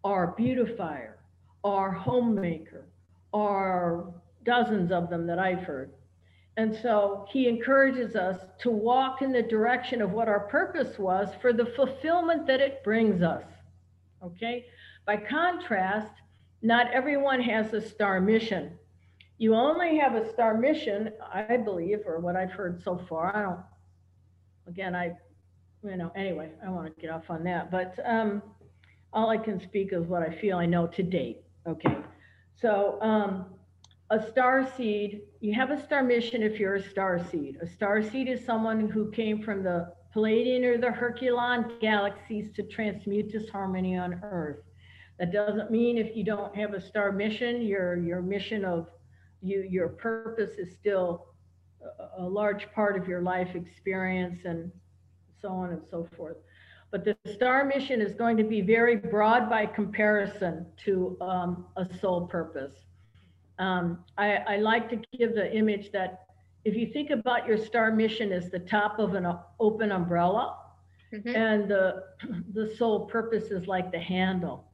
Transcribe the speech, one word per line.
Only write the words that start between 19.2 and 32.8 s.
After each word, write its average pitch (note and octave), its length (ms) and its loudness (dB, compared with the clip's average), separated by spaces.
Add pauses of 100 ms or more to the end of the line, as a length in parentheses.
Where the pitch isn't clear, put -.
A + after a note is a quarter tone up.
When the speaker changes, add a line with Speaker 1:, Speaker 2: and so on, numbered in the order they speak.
Speaker 1:
You A3 160 6
only D#4+ 420 4
have C4+ 160 4
a A3 180 -2
star A3+ 240 4
mission, A3 560 0 (220)
I G#3+ 240 0
believe, G#3 480 -2
or E3 140 -4
what F3 160 -2
I've F#3 160 -2
heard F3+ 320 -6
so F3+ 160 -4 (100)
far. E3+ 260 -2
I G#3+ 60 0
don't, F#3 180 -4 (1080)
again, F3+ 280 -6
I, F3 180 -4 (680)
you G3 140 -8
know, E3+ 180 -6
anyway, D#3+ 360 -6 (120)
I F#3+ 60 -10
wanna D#3+ 220 -8 (100)
get E3 80 -8
off D#3+ 220 -10
on E3 140 -6
that, E3+ 260 -4
but, C4+ 340 -4
um, G#3+ 380 0 (680)
all A3 200 0
I A3 60 2
can G#3 220 -4
speak G3 320 -4
is E3+ 140 -2
what F3 160 -2
I E3+ 180 -4
feel F#3+ 180 0
I E3+ 100 2
know E3+ 180 4
to E3+ 160 -4
date, D#3 400 -2 (260)
okay? D#3 300 -2 (560)
So, G3+ 480 0